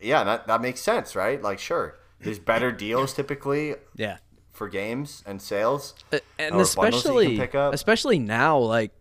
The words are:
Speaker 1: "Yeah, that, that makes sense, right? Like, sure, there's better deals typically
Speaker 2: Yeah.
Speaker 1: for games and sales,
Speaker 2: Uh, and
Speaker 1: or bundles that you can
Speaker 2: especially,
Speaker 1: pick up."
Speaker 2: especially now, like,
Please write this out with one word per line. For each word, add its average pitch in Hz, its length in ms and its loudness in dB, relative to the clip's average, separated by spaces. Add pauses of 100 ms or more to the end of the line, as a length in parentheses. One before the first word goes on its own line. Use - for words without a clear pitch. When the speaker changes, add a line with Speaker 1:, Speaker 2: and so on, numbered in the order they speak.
Speaker 1:
"Yeah, 120 240 2
that, 104 240 -2
that 117 120 2
makes 123 200 -4
sense, - 340 -2
right? 110 260 -2
Like, - 200 -4
sure, 127 360 -4 (240)
there's 107 200 -8
better 117 320 0
deals 110 420 -2
typically 143 640 -4 (180)
Speaker 2:
Yeah. 104 220 -8 (340)
Speaker 1:
for 104 180 -10
games 113 560 -6
and 98 160 -10
sales, 113 540 -2 (180)
Speaker 2:
Uh, 147 60 0 (200)
and 156 180 -4
Speaker 1:
or 190 80 6
bundles - 100 2
that 190 100 2
you 233 60 6
can - 0 -
Speaker 2:
especially, 233 480 2
Speaker 1:
pick 127 160 -4
up." 139 200 2
Speaker 2:
especially 220 440 2
now, 131 400 4
like, 113 320 2 (100)